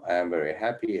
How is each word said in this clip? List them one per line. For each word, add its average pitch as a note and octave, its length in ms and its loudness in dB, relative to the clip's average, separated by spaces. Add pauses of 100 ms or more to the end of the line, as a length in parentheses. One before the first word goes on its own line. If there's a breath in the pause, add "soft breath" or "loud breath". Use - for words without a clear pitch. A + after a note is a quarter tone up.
I F2+ 80 2
am F2 160 2
very D#2 240 0
happy A2 440 -2